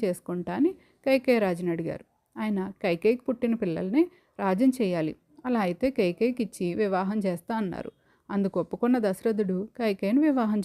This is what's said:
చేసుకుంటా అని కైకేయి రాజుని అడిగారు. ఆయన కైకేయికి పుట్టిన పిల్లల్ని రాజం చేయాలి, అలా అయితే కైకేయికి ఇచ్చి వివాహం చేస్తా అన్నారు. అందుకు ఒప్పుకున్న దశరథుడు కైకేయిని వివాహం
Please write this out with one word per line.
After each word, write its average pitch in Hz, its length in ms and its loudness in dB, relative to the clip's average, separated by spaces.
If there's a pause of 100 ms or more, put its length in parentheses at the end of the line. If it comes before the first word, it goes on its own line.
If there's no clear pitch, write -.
చేసుకుంటా 175 500 -4
అని 294 200 2 (320)
కైకేయి 262 340 4
రాజుని 180 300 0
అడిగారు. 165 360 -4 (340)
ఆయన 202 320 -2 (120)
కైకేయికి 208 400 2
పుట్టిన 233 320 -2
పిల్లల్ని 190 520 0 (320)
రాజం 196 300 4
చేయాలి, 180 460 0 (300)
అలా 247 140 0
అయితే 190 320 0
కైకేయికి 226 520 0
ఇచ్చి 175 300 -4
వివాహం 196 460 0
చేస్తా 190 380 -4
అన్నారు. 196 340 -6 (380)
అందుకు 196 300 0
ఒప్పుకున్న 240 400 0
దశరథుడు 202 760 -2
కైకేయిని 214 420 0
వివాహం 240 460 2